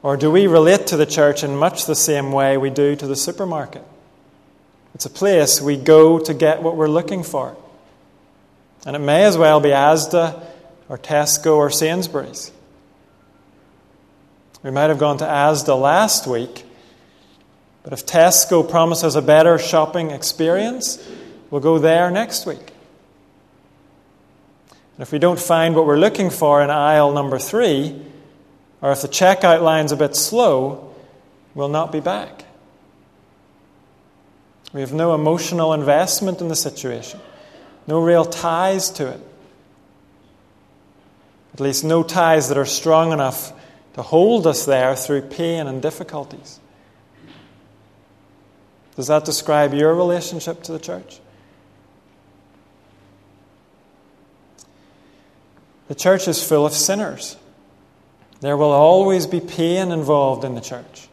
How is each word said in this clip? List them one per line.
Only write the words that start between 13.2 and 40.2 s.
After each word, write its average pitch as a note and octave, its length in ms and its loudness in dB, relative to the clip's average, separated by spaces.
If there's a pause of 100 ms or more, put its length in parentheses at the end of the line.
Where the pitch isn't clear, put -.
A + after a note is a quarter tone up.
We C3+ 100 -10
might C#3+ 180 2
have D3 100 -2
gone D3 180 0
to D#3 80 -6
Asda D3 540 0
last E3 480 0
week, B2 380 -8 (1160)
but - 80 -14
if - 140 -14
Tesco E3+ 640 2
promises E3 460 0
a D3+ 60 0
better D#3+ 360 6
shopping D#3+ 540 -2
experience, F#3+ 960 -4 (440)
we'll C#3+ 120 -6
go D#3+ 180 2
there E3 320 2
next A3 340 -6
week. - 280 -14 (2000)
And - 300 -20
if C3 120 -12
we D3+ 80 -4
don't F3 200 2
find E3 360 0
what D#3+ 100 4
we're D3 120 2
looking G3+ 320 2
for D3 320 2
in C#3+ 80 0
aisle D3 420 2
number C#3 280 -4
three, D#3 640 -2 (840)
or C#3 80 0
if C#3 100 -2
the C#3 60 -8
checkout F#3 560 4
line's D#3 280 2
a C#3+ 60 -4
bit C#3+ 160 0
slow, C#3+ 800 -2 (640)
we'll C#3+ 140 -6
not D#3+ 220 -2
be D#3 100 -6
back. F#3 420 -8 (2250)
We C#3 80 -8
have C3 100 -8
no E3 240 0
emotional D#3+ 580 -2
investment E3 680 -2
in E3+ 80 -6
the D#3+ 60 -6
situation, C3 680 -10 (640)
no D#3 140 0
real E3+ 240 4
ties F3 640 -4
to C#3 160 -8
it. - 140 -14 (2250)